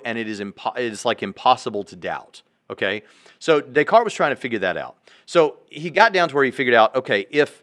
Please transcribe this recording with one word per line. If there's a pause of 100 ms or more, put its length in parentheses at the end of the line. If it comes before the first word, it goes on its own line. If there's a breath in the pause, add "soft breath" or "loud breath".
and
it
is
impo-,
it
is,
like,
impossible
to
doubt, (280)
okay? (380 soft breath)
So
Descartes
was
trying
to
figure
that
out. (300 soft breath)
So (100)
he
got
down
to
where
he
figured
out,
okay,
if,